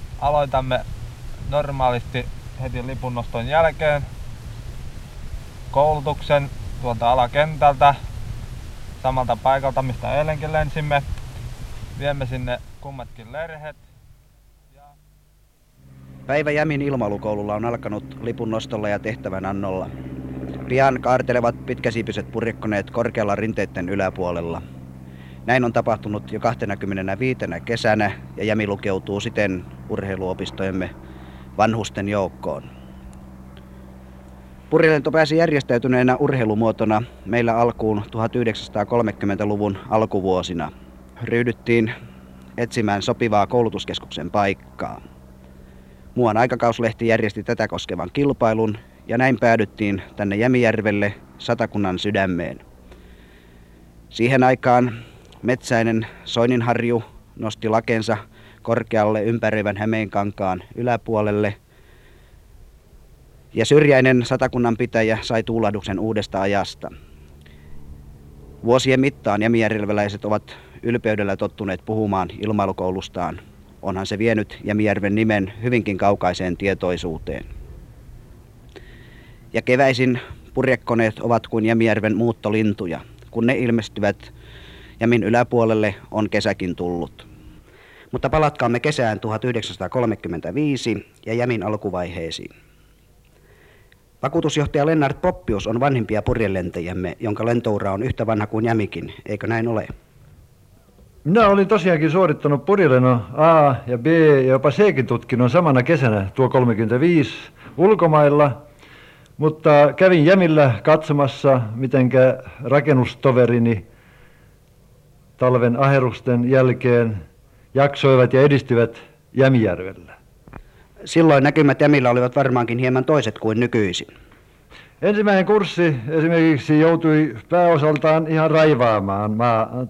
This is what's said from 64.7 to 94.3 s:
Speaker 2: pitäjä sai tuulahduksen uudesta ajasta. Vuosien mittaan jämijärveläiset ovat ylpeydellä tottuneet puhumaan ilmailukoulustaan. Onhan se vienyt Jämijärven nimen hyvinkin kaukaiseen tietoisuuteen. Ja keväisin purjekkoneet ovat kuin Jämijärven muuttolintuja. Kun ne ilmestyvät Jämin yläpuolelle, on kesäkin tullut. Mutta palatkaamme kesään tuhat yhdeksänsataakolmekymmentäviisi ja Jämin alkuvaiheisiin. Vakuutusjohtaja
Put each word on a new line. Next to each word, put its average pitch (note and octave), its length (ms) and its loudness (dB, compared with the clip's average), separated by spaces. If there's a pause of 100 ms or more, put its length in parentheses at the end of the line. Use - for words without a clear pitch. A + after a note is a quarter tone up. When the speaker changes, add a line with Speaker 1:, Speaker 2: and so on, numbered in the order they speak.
Speaker 2:
pitäjä A2 460 0
sai A2+ 200 -2
tuulahduksen G#2 580 -2
uudesta G#2 400 -4
ajasta. G2 480 -4 (1800)
Vuosien C3 360 4
mittaan A2 420 -2
jämijärveläiset G#2+ 840 0
ovat G#2+ 320 -4 (260)
ylpeydellä G#2+ 540 -2
tottuneet G2 480 -6
puhumaan G2+ 440 -2 (100)
ilmailukoulustaan. F#2 1000 -4 (420)
Onhan F#2+ 240 -6
se G2+ 120 -6
vienyt G#2+ 460 -2
Jämijärven G#2 500 0
nimen G#2 380 0 (100)
hyvinkin A2 360 -2
kaukaiseen F#2 580 0
tietoisuuteen. F2 880 -4 (2000)
Ja A2+ 100 -2
keväisin B2+ 580 2 (340)
purjekkoneet A#2+ 640 0
ovat A#2 280 0
kuin A2 180 -2
Jämijärven A2 520 2
muuttolintuja. G#2+ 840 -2 (300)
Kun A2+ 160 -2
ne C3 120 0
ilmestyvät G#2+ 760 -2 (680)
Jämin A#2 220 2
yläpuolelle, A2+ 720 2 (160)
on G#2+ 200 -2
kesäkin G2 460 -2
tullut. F2 520 -8 (840)
Mutta B2+ 180 -4
palatkaamme C#3+ 500 0
kesään A#2 400 0
tuhat A2 240 -4
yhdeksänsataakolmekymmentäviisi A2 1700 -4 (140)
ja A2 80 -4
Jämin A#2+ 280 -2
alkuvaiheisiin. F2+ 920 -6 (1700)
Vakuutusjohtaja D3 640 0